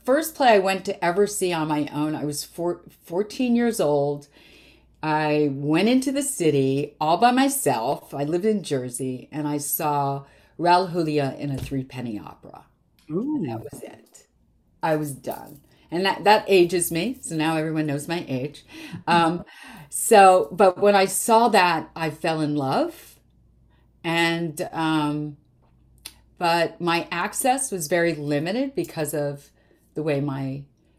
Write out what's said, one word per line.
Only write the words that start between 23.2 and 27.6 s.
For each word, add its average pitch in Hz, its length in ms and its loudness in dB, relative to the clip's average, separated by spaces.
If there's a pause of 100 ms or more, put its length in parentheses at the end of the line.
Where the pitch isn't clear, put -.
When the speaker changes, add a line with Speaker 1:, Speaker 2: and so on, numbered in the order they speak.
Speaker 1:
And, 170 680 -2
um, 151 640 -2 (1000)
but 165 420 0
my 170 320 -2
access 254 580 -2